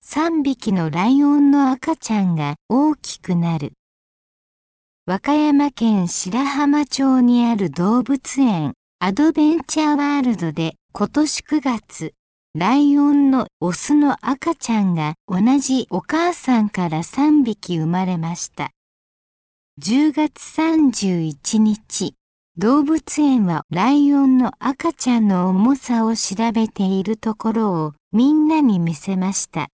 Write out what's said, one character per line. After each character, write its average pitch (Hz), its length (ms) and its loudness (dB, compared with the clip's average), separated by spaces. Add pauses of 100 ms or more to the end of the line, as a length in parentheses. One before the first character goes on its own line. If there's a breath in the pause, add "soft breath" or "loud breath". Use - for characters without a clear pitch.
三 320 400 -2
匹 262 300 -2
の 165 180 -2
ラ 170 160 -2
イ 277 160 4
オ 285 140 4
ン 285 160 4
の 277 180 2
赤 269 240 -4
ち - 180 -8
ゃ 202 120 0
ん 175 100 0
が 147 220 -4 (120)
大 285 280 2
き - 240 -16
く 180 160 -4
な 170 200 0
る。 147 180 -8 (1300)
和 185 120 -4
歌 285 160 -2
山 285 360 2
県 208 380 0
白 220 360 -4
浜 285 400 0
町 262 360 0
に 240 260 4
あ 233 80 0
る 196 160 -2
動 208 320 0
物 269 380 -4
園、 175 340 0 (240)
ア 185 140 -2
ド 294 180 2
ベ 311 240 2
ン 330 80 0
チ - 180 -4
ャ 302 140 2
ー - 20 0
ワ 285 220 0
ー 269 60 0
ル 240 120 0
ド 165 140 -4
で 160 240 -4 (180)
今 208 140 -2
年 - 380 -2
九 302 160 -2
月、 220 540 -8 (420)
ラ 190 220 0
イ 285 200 4
オ 285 140 4
ン 285 180 4
の 262 160 0 (140)
オ 175 120 -2
ス - 220 -2
の 294 220 2 (120)
赤 302 280 -4
ち - 160 -6
ゃ 214 100 0
ん 180 140 0
が 156 180 -4 (140)
同 180 100 -2 (220)
じ 262 300 -2
お 190 100 -4
母 330 340 -2
さ 247 260 0
ん 208 80 0
か 180 200 -4
ら 160 160 -4
三 302 400 2
匹 175 340 -4
生 156 80 -2
ま 180 180 -2
れ 180 140 -4
ま 165 160 -6
し - 140 -12
た。 - 240 -10 (1040)
十 247 320 2
月 302 320 -4
三 320 480 0
十 185 300 -2
一 160 400 -2
日、 214 560 -2 (420)
動 247 240 2
物 302 380 -2
園 262 240 2
は 165 240 -2
ラ 190 240 0
イ 285 220 4
オ 277 100 2
ン 262 140 4
の 247 220 0
赤 294 340 -4
ち - 160 -4
ゃ 240 80 2
ん 214 100 2
の 185 220 0
重 220 260 2
さ 233 300 -2
を 226 100 -2
調 226 360 -4
べ 220 160 0
て - 160 -4
い 190 200 0
る 214 140 -4
と 220 160 -4
こ 220 180 -4
ろ 214 200 -2 (120)
を 151 80 -8 (200)
み 254 200 4
ん 302 160 4
な 311 140 2
に 214 160 2
見 170 160 -2
せ 190 220 -6
ま 185 180 -2
し - 160 -8
た。 139 240 -6